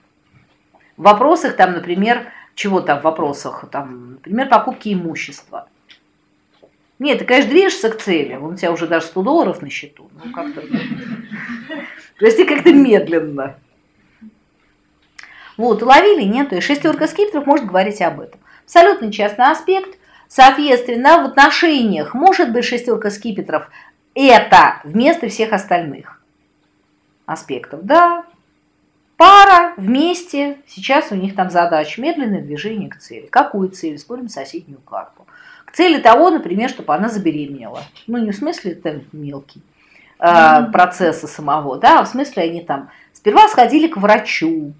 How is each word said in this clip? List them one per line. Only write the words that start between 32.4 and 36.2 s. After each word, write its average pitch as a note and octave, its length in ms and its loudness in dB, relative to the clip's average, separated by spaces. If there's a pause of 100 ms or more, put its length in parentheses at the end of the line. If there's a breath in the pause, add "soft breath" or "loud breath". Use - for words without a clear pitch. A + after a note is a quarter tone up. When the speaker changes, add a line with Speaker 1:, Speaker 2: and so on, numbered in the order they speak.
Speaker 1:
движение D3+ 480 -10
к - 80 -20
цели. - 300 -20
Какую G3+ 420 -2
цель? D#3+ 280 -10
Смотрим B3 320 -14
соседнюю C#3+ 520 -16
карту. - 440 -16 (400 soft breath)
К - 60 -20
цели E4 280 0
того, C#4 320 6